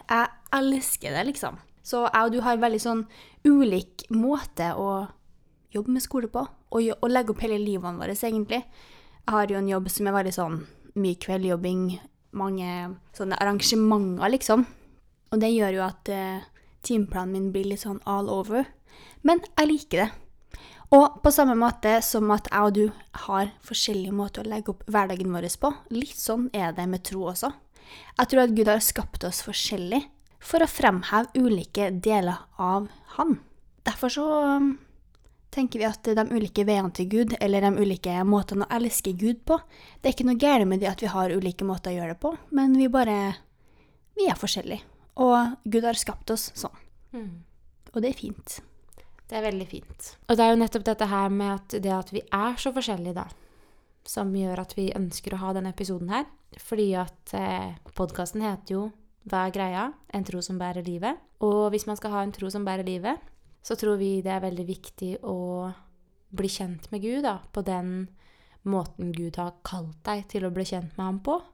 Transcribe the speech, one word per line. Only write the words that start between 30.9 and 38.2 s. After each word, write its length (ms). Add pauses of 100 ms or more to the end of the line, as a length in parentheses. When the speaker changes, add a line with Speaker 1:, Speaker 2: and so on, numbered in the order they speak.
Speaker 1:
ulike 500 (140)
deler 420 (140)
av 320 (260)
han. 220 (460)
Derfor 280
så, 140 (300)
um, 220 (760)
tenker 300
vi 60
at 280
de 160
ulike 340
veiene 300
til 160
Gud, 280
eller 240
de 200
ulike 320 (120)